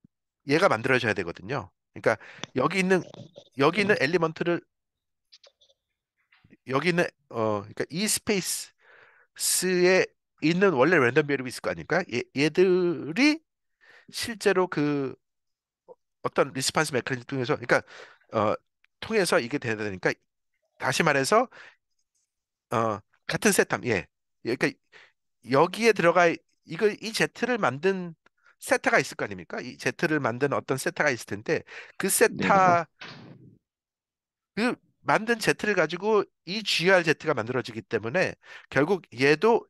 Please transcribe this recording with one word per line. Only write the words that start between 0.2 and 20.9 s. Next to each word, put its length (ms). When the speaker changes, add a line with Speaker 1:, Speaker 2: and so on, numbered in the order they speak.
Speaker 1:
얘가 200
만들어져야 460
되거든요. 560
그러니까 220
여기 220
있는, 240
여기 240
있는 180
엘리먼트를 600
여기 220
있는, 140
어, 320
그러니까 300
이 180
스페이스에 2000
있는 300
원래 260
랜덤 280
베리어블이 220
있을 120
거 100
아닙니까? 320
얘, 100
얘들이 1040
실제로 560
그 480
어떤 300
리스폰스 420
메커니즘 320
통해서, 300
그러니까, 260
어, 220
통해서 380
이게 200
돼야 180
되니까 360
다시 180